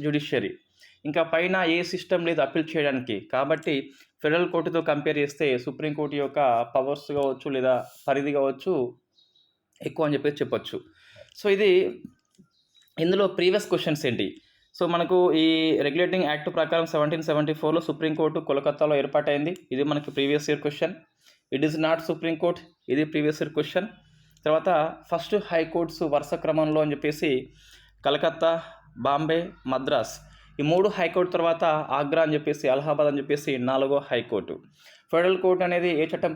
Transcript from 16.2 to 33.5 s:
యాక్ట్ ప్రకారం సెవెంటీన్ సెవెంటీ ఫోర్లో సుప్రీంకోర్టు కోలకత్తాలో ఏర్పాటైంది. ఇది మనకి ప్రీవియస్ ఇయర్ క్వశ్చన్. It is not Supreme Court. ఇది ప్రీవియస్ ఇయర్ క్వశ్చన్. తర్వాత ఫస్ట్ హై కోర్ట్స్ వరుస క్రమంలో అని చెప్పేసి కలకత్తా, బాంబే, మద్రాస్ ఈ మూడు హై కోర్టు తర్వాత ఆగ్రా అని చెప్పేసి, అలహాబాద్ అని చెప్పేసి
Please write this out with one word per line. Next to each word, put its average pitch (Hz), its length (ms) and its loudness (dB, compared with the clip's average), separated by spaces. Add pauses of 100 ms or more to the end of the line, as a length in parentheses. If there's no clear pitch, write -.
యాక్ట్ 151 280 -4
ప్రకారం 165 360 0
సెవెంటీన్ 156 360 0
సెవెంటీ 151 300 0
ఫోర్లో 156 280 2
సుప్రీంకోర్టు 156 600 -2
కోలకత్తాలో 147 520 2
ఏర్పాటైంది. 147 520 0 (220)
ఇది 139 160 0
మనకి 147 260 -4
ప్రీవియస్ 147 320 0
ఇయర్ 147 160 -2
క్వశ్చన్. 160 280 -2 (640)
It 143 140 0
is 160 60 -4 (100)
not 160 120 2 (120)
Supreme 165 340 -4
Court. 170 160 0 (340)
ఇది 151 100 2 (100)
ప్రీవియస్ 151 280 0
ఇయర్ 151 160 -6
క్వశ్చన్. 180 300 -2 (580)
తర్వాత 156 240 2 (400)
ఫస్ట్ 170 240 -2 (140)
హై 165 240 0
కోర్ట్స్ 170 300 -2 (100)
వరుస 147 300 0
క్రమంలో 156 420 2
అని 151 100 0
చెప్పేసి 147 360 -2 (720)
కలకత్తా, 160 460 2 (560)
బాంబే, 151 320 2 (340)
మద్రాస్ 131 440 0 (440)
ఈ - 80 -2
మూడు 185 280 4
హై 180 180 0
కోర్టు 180 200 2
తర్వాత 165 300 0 (320)
ఆగ్రా 147 300 2
అని 156 100 0
చెప్పేసి, 147 380 -2
అలహాబాద్ 147 360 2
అని 143 100 0
చెప్పేసి 143 320 -2 (160)